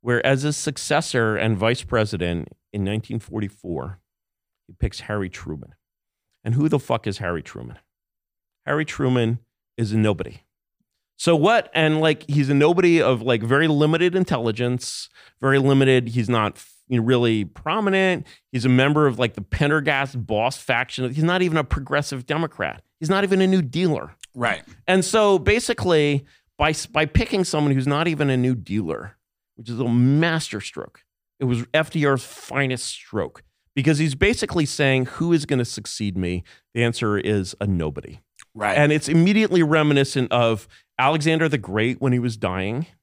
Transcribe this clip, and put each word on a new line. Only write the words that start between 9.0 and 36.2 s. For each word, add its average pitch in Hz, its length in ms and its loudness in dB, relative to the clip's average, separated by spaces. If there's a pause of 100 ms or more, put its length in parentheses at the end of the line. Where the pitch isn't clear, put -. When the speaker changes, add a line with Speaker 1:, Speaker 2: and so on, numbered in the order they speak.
Speaker 1:
is 110 140 -2
a 110 60 0
nobody. 104 440 -2 (760)
So 170 200 2
what? 202 380 4
And, 156 280 2
like, 156 280 0
he's 143 200 2
a 143 40 2
nobody 170 480 4
of, 120 200 2
like, 117 220 0
very 139 240 2
limited 156 480 2
intelligence, 123 920 -4 (300)
very 135 200 2
limited. 131 500 4
He's 117 180 -2
not 113 300 0
f-, - 160 -20 (140)
you 123 120 0
know, 110 60 0
really 117 400 2
prominent. 190 800 -2 (260)
He's 123 140 -4
a 131 40 4
member 143 380 4
of, 120 120 -2
like, 120 160 0
the 107 60 -8
Pendergast 139 840 -2
boss 113 320 -2
faction. 127 560 -4
He's 156 100 0
not 180 180 2
even 170 160 0
a 151 60 0
progressive 139 640 -4
Democrat. 151 560 -6 (180)
He's 156 100 -6
not 196 140 2
even 190 180 2
a 185 60 4
New 190 140 4
Dealer. 151 540 -2 (200)
Speaker 2:
Right. 117 280 -2 (240)
Speaker 1:
And 185 180 2
so 208 340 4
basically, 170 880 0 (320)
by 151 140 2
s-, - 160 -6
by 156 180 0
picking 196 400 0
someone 147 280 2
who's 135 140 0
not 147 200 0
even 151 220 0
a 131 60 2
New 127 200 2
Dealer, 92 600 -6 (400)
which 113 140 -18
is 117 100 -8
a 127 80 -2
master 139 720 2
stroke, - 460 -14 (340)
it 135 60 -4
was 120 280 -2
F 156 180 0
D 156 140 0
R's 135 200 0
finest 131 600 -6
stroke, - 580 -8 (320)
because 143 240 2
he's 151 160 0
basically 175 500 0
saying, 131 400 0
"Who 170 260 -4
is 156 140 2
gonna 127 200 -2
succeed 104 520 -8
me?" 90 260 -4 (300)